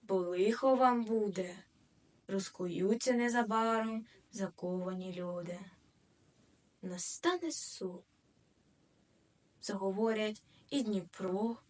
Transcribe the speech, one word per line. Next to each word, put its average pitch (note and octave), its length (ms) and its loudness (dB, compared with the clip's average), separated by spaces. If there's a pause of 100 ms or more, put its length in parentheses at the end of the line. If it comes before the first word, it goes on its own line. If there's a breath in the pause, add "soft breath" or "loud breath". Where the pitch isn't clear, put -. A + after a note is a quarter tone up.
бо F#3+ 120 -2
лихо F#3+ 600 4
вам B3 300 6
буде. G3+ 500 0 (760)
Розкуються F#3+ 840 0
незабаром A3+ 920 2 (260 loud breath)
заковані F#3 800 -4
люди. F3 460 -6 (1200)
Настане D#4 720 -2
суд. - 500 -6 (1600)
Заговорять G#3+ 800 0 (280 soft breath)
і C#4+ 120 0
Дніпро G3+ 760 -2 (140)